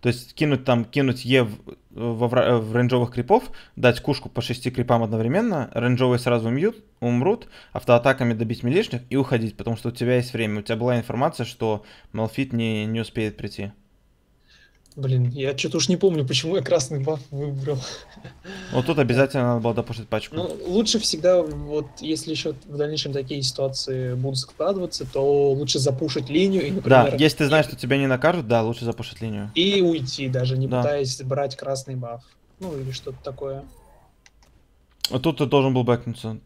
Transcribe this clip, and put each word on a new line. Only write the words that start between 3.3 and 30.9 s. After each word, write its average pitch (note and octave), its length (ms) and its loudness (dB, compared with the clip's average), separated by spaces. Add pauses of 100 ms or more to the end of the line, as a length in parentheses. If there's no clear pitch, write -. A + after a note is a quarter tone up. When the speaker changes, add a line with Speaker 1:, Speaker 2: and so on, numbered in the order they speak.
Speaker 1:
дать B2 260 4
кушку - 280 -2
по - 120 -6
шести - 280 -4
крипам B2 320 2
одновременно, B2 720 0
рейнджовые B2 460 4
сразу A#2 300 2
умьют, D#3+ 340 -2 (160)
умрут, B2 480 0 (260)
автоатаками B2 600 4
добить A2+ 280 -2
милишных B2+ 480 0
и B2+ 60 -4
уходить, A#2+ 420 0
потому A2+ 200 -4
что - 120 -6
у - 20 -8
тебя B2 260 2
есть B2 160 -2
время. G#2+ 260 -2
У G2+ 40 -10
тебя A2+ 120 -2
была A#2+ 220 0
информация, A#2 480 -2
что G#2+ 380 -4 (280)
Малфит A2+ 420 -4
не, A2+ 320 -2
не A2 140 -4
успеет G#2+ 380 -4
прийти. G2+ 340 -10 (1300)
Speaker 2:
Блин, C3 340 2
я C#3 220 -2
чё-то D#3 220 -4
уж E3 140 0
не F3+ 80 4
помню, E3+ 280 4
почему D#3+ 300 0
я F3+ 60 2
красный D3+ 420 0
баф D#3 160 -2 (100)
выбрал. C#3 480 -6 (960)
Speaker 1:
Вот B2+ 140 0
тут D#3+ 120 0
обязательно C3 460 4
надо A#2+ 160 2
было A2+ 140 0
допушить A2+ 340 -4
пачку. A2 300 -4
Speaker 2:
Ну, E3+ 200 -4 (100)
лучше G#3+ 320 2
всегда, F3+ 420 4
вот, D3 440 -4 (140)
если D#3 320 -4
ещё D3+ 220 -4 (120)
в C#3+ 120 -10
дальнейшем D3 340 -2
такие C#3 300 -4
ситуации C3 720 -4
будут C3 260 -2
складываться, F3 680 -4
то C#3 460 4
лучше C#3 280 0
запушить C3 500 0
линию F#3 360 2
и, C#3+ 60 -2
Speaker 1:
Да, F#3+ 40 -2 (280)
Speaker 2:
например, C3 180 2
Speaker 1:
если D3+ 180 4
ты D3+ 80 2
знаешь, D3+ 180 4
что - 100 -12
тебя C#3 220 -2
не C#3 100 2
накажут, C#3 400 2
да, A#2 160 4
лучше A#2 220 -4
запушить - 340 -8
линию. G#2+ 340 -8
Speaker 2:
И F#3+ 280 2
уйти, C#3+ 480 0
даже B2+ 280 0
не C3 100 0
Speaker 1:
Да. B2+ 140 0
Speaker 2:
пытаясь C#3+ 420 -2